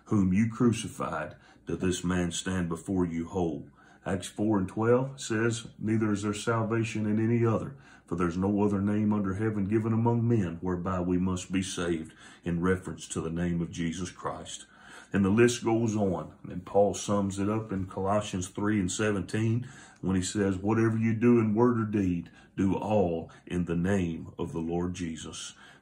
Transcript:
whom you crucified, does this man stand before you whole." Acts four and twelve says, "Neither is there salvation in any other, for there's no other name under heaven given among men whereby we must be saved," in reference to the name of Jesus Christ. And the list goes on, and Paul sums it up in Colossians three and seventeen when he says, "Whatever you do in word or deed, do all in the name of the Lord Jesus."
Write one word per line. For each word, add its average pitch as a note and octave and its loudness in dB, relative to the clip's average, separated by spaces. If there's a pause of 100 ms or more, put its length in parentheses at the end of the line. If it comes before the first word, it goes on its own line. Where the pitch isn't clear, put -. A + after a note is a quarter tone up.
whom F#2+ 4
you A2 4
crucified, F2 0 (300)
does E2 -4
this F2+ 0
man F2 0
stand F#2 -4
before F2+ 0
you E2 -4
whole." E2 -4 (360)
Acts F#2+ -4
four G#2+ 0
and F#2+ 2
twelve A#2+ 2
says, A#2 -2 (120)
"Neither G#2+ 2
is G2+ 0
there G#2 -2
salvation A2 -2
in G#2+ 0
any A#2 2
other, G#2+ 0 (300)
for F2 -6
there's F2 0
no G2 2
other G2+ 2
name G#2 2
under G2 0
heaven G#2 -2
given A2 0
among A#2 2
men F#2+ 2
whereby F2+ -2
we F2+ 2
must F#2 -2
be F#2+ 0
saved," E2+ -4 (320)
in E2+ 0
reference F2+ -2
to - -6
the D#2+ -4
name E2+ -2
of E2 -6
Jesus E2+ -4
Christ. - -12 (460)
And G2 4
the F#2+ 4
list A#2+ 6
goes A2+ 2
on, F#2 0 (180)
and F2+ -10
Paul G2+ 4
sums G2 -2
it G2 0
up A2+ -4
in F#2+ -4
Colossians F#2+ -4
three G#2 0
and F#2 0
seventeen A2 0 (320)
when F#2 0
he F#2 2
says, G2 0
"Whatever A2 2
you A2+ 2
do A#2+ 6
in A2 2
word A#2+ 4
or A2 0
deed, F#2+ 0 (260)
do F#2+ 2
all F2 0 (160)
in F2+ -2
the E2+ -2
name E2+ 0 (120)
of D#2 -4
the E2+ -4
Lord F2 -2
Jesus." D#2+ -8 (280)